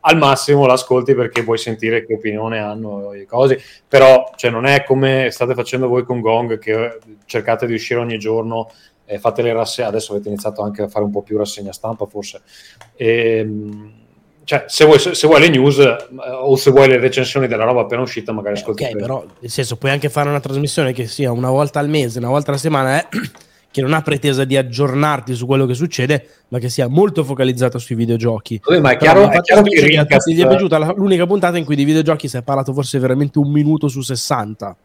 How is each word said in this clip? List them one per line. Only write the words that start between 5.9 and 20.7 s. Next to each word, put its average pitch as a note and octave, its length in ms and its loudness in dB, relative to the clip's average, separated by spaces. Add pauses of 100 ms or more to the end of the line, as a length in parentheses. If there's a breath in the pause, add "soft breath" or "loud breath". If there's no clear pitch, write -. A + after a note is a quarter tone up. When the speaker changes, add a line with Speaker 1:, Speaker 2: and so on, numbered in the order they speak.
Speaker 1:
con B2 160 -6
Gong, A2+ 380 0
che A2+ 400 -4 (260)
cercate A2+ 420 -4
di A#2 80 -4
uscire A#2+ 240 -4
ogni A#2+ 200 -6
giorno, A2+ 520 -6 (360 soft breath)
eh, G#2 120 -10
fate A2+ 240 -2
le A#2 100 0
rasse-, A2+ 300 -4
adesso A2 300 -6
avete G2+ 160 -8
iniziato G#2 340 -8
anche G#2 200 -6
a G2+ 60 -6
fare G#2 160 -4
un G#2 60 -4
po' G2+ 120 -6
più G#2+ 140 -6
rassegna G2+ 360 -6
stampa, A2 340 -10
forse. G2+ 360 -14 (520 soft breath)
Ehm, A2 1080 -4 (400)
cioè, C#3 240 -2
se - 160 4
vuoi, D3+ 160 8
se, F3+ 140 -2
se - 120 0
vuoi D#3 140 8
le E3+ 80 6
news, C3+ 300 4
eh, B2+ 180 6 (440)
o C3+ 140 4
se C3 160 4
vuoi C3+ 160 8
le B2+ 120 6
recensioni C3 500 0
della A2 160 -2
roba B2 160 2
appena A#2 220 -2
uscita, A#2 300 -8
magari G#2 240 -6
Speaker 2:
Eh, - 40 -6
Speaker 1:
ascolti G#2+ 240 -6
Speaker 2:
ok, B2+ 60 -6
Speaker 1:
quello. G#2 160 -8
Speaker 2:
però, B2 180 -8 (160)
nel A#2+ 100 -14
senso, A#2+ 260 -6
puoi C3+ 140 -2
anche C#3+ 180 -2
fare D3 200 -2
una C#3+ 120 -2
trasmissione C#3 520 -2